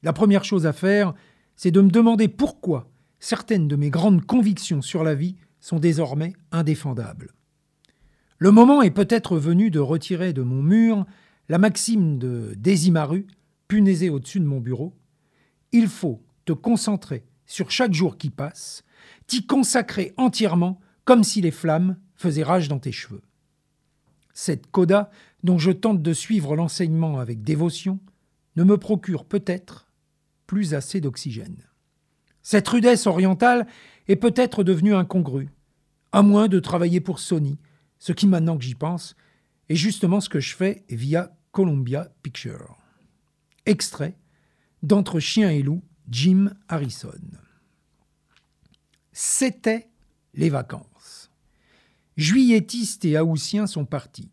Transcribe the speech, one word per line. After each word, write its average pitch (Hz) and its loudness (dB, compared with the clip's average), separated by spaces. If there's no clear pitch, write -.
La 160 -2
première 202 4
chose 175 0
à 151 0
faire, 196 0
c'est 180 0
de 190 6
me 196 8
demander 226 4
pourquoi 185 -4
certaines 202 -2
de 147 0
mes 143 0
grandes 170 2
convictions 196 0
sur 160 -4
la 156 0
vie 175 -4
sont 165 -4
désormais 156 -2
indéfendables. 143 -4
Le 190 6
moment 254 10
est 175 4
peut-être 202 0
venu 170 2
de 151 0
retirer 165 -4
de 135 -6
mon 127 -4
mur 208 2
la 165 0
maxime 196 0
de 117 -6
Desimaru, 165 0
punaisée 190 2
au-dessus 143 -6
de 165 0
mon 139 -4
bureau. « 127 -8
Il 226 4
faut 131 -6
te 165 -4
concentrer 202 -4
sur - -8
chaque 226 0
jour 160 -2
qui 143 -8
passe, - -14
t'y 247 -6
consacrer 240 -2
entièrement 185 0
comme 240 6
si - -2
les 175 0
flammes 175 -2
faisaient 156 -4
rage 160 0
dans 139 -4
tes 127 -8
cheveux. » - -16
Cette - -6
coda, 196 2
dont 180 2
je 165 2
tente 190 0
de 165 -2
suivre 151 -2
l'enseignement 160 -2
avec 117 -8
dévotion, 165 -4
ne 170 2
me 202 6
procure 190 -4
peut-être - -8
plus 185 -4
assez 147 -6
d'oxygène. 117 -10
Cette 202 2
rudesse 240 4
orientale 196 2
est 196 4
peut-être 240 0
devenue 185 2
incongrue, 139 -2
à 202 4
moins 208 6
de 185 2
travailler 175 -2
pour 160 -6
Sony, 147 -4
ce - -8
qui, - 0
maintenant 165 2
que 123 -8
j'y 127 -8
pense, 165 -8
est 156 -2
justement 190 0
ce - -8
que 151 -4
je - -8
fais 196 -4
via 139 -4
Columbia 147 -2
Pictures. - -16
Extrait - -2
d'Entre 190 2
chien 202 0
et 147 0
loup, 156 -4
Jim 185 2
Harrison. 143 -8
C'était - -4
les 151 0
vacances. - -10
Juilletistes 226 0
et 151 2
haussiens 165 -2
sont 156 -6
partis. - -12